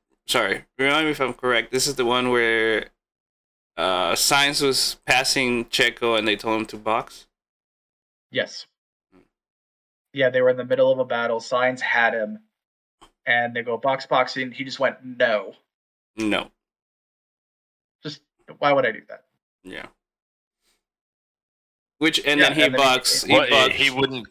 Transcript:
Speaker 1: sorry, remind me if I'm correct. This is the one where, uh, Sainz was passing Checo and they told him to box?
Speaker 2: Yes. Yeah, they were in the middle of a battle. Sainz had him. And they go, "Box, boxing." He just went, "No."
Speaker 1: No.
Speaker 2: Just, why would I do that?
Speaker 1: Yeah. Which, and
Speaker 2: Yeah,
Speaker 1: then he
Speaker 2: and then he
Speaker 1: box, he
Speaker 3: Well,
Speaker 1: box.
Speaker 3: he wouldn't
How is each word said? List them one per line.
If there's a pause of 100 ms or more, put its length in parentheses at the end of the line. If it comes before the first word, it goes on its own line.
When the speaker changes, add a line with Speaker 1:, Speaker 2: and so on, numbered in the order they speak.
(280)
Speaker 1:
sorry, (120)
remind
me
if
I'm
correct.
This
is
the
one
where, (880)
uh,
Sainz
was
passing
Checo
and
they
told
him
to
box? (1040)
Speaker 2:
Yes. (1500)
Yeah,
they
were
in
the
middle
of
a
battle.
Sainz
had
him. (800)
And
they
go,
"Box,
boxing."
He
just
went,
"No." (640)
Speaker 1:
No. (1500)
Speaker 2:
Just, (380)
why
would
I
do
that? (380)
Speaker 1:
Yeah. (2000)
Which,
and
Speaker 2:
Yeah,
Speaker 1:
then
he
Speaker 2:
and
then
he
Speaker 1:
box,
he
Speaker 3:
Well,
Speaker 1:
box.
Speaker 3:
he
wouldn't